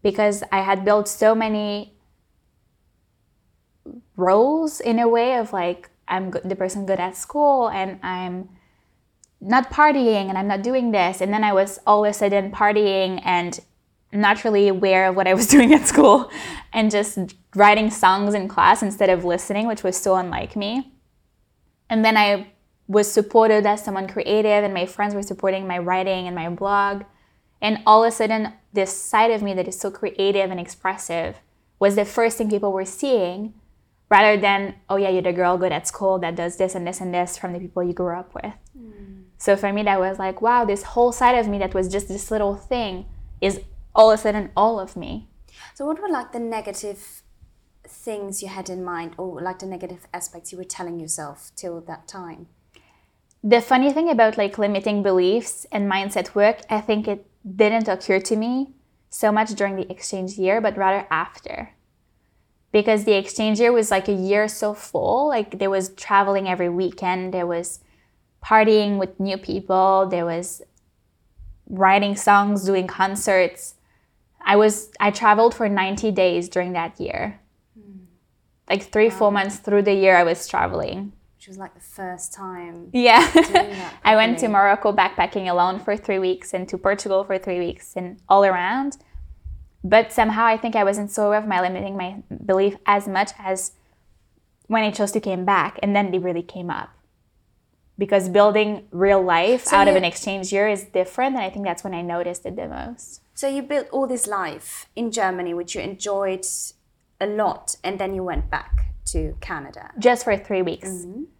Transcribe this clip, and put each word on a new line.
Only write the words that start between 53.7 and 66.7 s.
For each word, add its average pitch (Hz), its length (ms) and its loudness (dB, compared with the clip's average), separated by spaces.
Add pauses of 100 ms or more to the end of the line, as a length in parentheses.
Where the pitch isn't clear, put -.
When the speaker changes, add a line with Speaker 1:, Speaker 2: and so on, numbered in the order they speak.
Speaker 1:
thing 330 160 0
about, 226 280 2
like, 202 200 -2
limiting 202 460 -2
beliefs 196 680 0
and 202 200 -2
mindset 196 440 -4
work, 208 340 2
I 214 120 -2
think 214 260 -2
it 202 180 -6 (200)
didn't 214 420 0
occur 190 340 -2
to 214 140 -4
me 247 380 -4 (360)
so 214 220 -2
much 220 200 0
during 196 240 -4
the 185 160 -8
exchange 190 460 -10
year, 196 240 0
but 202 160 -2
rather 196 340 0
after. - 580 -8 (1000)
Because 214 320 2
the 214 100 2
exchange 208 460 -2
year 240 120 4
was, 226 200 2
like, 196 160 0
a 208 60 0
year 196 340 0
so 208 260 -4
full. 240 540 -2
Like, 208 320 -4
there 196 100 0
was 190 240 -2
traveling 196 540 0
every 180 220 -2
weekend. 185 640 -4